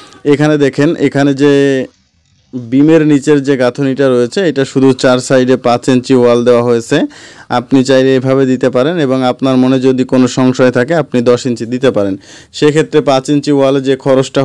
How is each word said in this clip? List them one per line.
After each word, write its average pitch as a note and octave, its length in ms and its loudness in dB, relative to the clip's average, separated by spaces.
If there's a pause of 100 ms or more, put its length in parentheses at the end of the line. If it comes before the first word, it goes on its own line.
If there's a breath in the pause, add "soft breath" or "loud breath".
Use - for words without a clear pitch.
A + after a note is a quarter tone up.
(320 loud breath)
এখানে D3+ 220 0 (100)
দেখেন, C#3+ 240 0 (180)
এখানে C#3 240 0 (120)
যে C#3+ 100 4 (1000)
বিমের C#3 480 2 (100)
নিচের D3 340 2
যে C#3+ 160 0
গাঁথনিটা C3+ 520 -2
রয়েছে, B2 260 -2 (100)
এটা C3+ 220 -2
শুধু C3+ 160 2 (140)
চার B2+ 160 2 (100)
সাইডে B2+ 280 2 (100)
পাঁচ A#2+ 160 0 (100)
ইঞ্চি B2+ 280 0
ওয়াল A#2+ 180 2 (100)
দেওয়া A#2+ 200 4
হয়েছে। A#2 280 -2 (600 loud breath)
আপনি B2+ 200 0 (100)
চাইলে C3 300 2
এভাবে C3+ 240 0 (100)
দিতে B2+ 240 -2
পারেন C#3 180 0 (120)
এবং C3 120 -2 (140)
আপনার C3 300 -2
মনে C3 140 2 (100)
যদি C3 160 0 (100)
কোনো B2+ 140 2 (100)
সংশয় B2+ 420 2
থাকে, B2 140 -2 (100)
আপনি B2+ 160 -6 (120)
দশ A#2+ 180 2
ইঞ্চি A#2+ 160 -6 (100)
দিতে B2+ 220 0
পারেন। G2 180 -2 (440 loud breath)
সেক্ষেত্রে D3+ 400 0 (100)
পাঁচ C3 160 0 (100)
ইঞ্চি D3 240 -2
ওয়ালে C#3 300 0
যে C#3 60 0 (100)
খরচটা C3+ 400 0